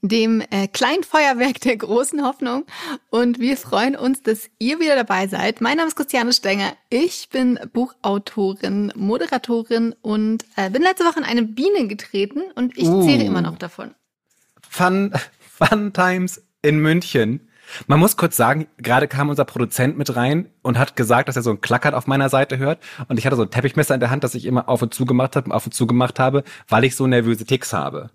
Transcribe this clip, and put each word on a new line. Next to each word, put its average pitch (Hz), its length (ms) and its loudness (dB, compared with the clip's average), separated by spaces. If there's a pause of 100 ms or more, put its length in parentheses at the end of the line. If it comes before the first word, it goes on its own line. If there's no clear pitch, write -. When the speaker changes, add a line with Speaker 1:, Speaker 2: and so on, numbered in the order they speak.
Speaker 1:
dem, 220 380 2 (100)
äh, 196 180 0
kleinen 285 340 0
Feuerwerk 269 580 2
der 247 160 0
großen 240 480 -2
Hoffnung. 269 400 -4 (460)
Und 240 300 2
wir 254 160 0
freuen 254 400 -2
uns, 262 260 -2
dass 220 260 -2 (100)
ihr 269 220 -2
wieder 311 140 2
dabei 196 320 0
seid. 196 340 -4
Mein 240 160 0
Name 320 120 0
ist 311 80 -8
Christiane 254 360 -2
Stenger. 196 400 0 (180)
Ich 302 400 -2
bin 247 280 0 (140)
Buchautorin, 202 1200 -2
Moderatorin 233 1040 -2
und, 214 440 -2 (120)
äh, 190 140 -2
bin 262 120 0
letzte 370 220 2
Woche 330 140 2
in 294 60 -4
eine 240 180 0
Biene 247 460 0
getreten 208 540 -4 (120)
und 247 240 -4
ich - 80 2
Speaker 2:
Uh. 359 180 4
Speaker 1:
zehre 277 200 4
immer 196 180 0
noch 165 160 -6
davon. - 320 -14 (800)
Speaker 2:
Fun, 190 420 2 (220)
<laughs> - 240 -20
Fun 208 340 2
Times 185 500 0 (200)
in 151 160 4
München. 151 680 0 (380)
Man 143 120 4
muss 185 200 4
kurz 170 180 0
sagen, 139 300 2 (100)
gerade 131 320 2
kam 143 220 -2
unser 143 160 0
Produzent 127 500 -2
mit 135 180 -4
rein 135 360 0 (100)
und 123 180 0
hat - 180 0
gesagt, 120 340 2
dass 131 60 -4
er 127 60 -2
so 117 80 0
ein 101 120 -2
Klackern 123 320 0
auf 123 120 -4
meiner 135 220 2
Seite 135 300 0
hört. 143 200 -2 (300)
Und 120 100 -2
ich 110 60 -4
hatte 135 120 2
so 117 60 2
ein 104 80 -2
Teppichmesser 139 440 0
in 127 60 0
der 120 100 0
Hand, 139 120 -2
das 131 120 -4
ich 123 100 -8
immer 123 240 -2
auf 123 140 0
und 117 100 -4
zu 131 140 -2
gemacht 127 280 2
habe 131 120 -2
und 104 60 -4
auf 107 120 -2
und 113 80 -10
zu 123 140 0
gemacht 120 340 2
habe, 139 240 2 (240)
weil 113 160 4
ich 127 100 2
so 135 120 0
nervöse 117 400 2
Ticks - 260 -2
habe. 73 420 -6